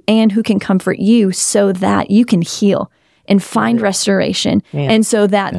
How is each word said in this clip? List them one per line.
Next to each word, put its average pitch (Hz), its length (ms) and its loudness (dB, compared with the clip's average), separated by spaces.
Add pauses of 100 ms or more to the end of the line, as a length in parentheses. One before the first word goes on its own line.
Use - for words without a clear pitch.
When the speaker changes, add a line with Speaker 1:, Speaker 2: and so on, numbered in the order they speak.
Speaker 1:
and 220 240 2
who 220 100 -2
can 196 160 -2
comfort 185 400 -2
you 208 340 2
so 202 400 0
that 196 380 -2
you 220 140 4
can 190 180 2
heal - 480 -2 (360)
and 196 160 2
find 226 380 -2
Speaker 2:
Right. 208 80 -2
Speaker 1:
restoration. 190 720 -2 (100)
Speaker 2:
Man. 143 180 -2
Speaker 1:
And 220 160 2
so 208 200 0
that 196 320 -2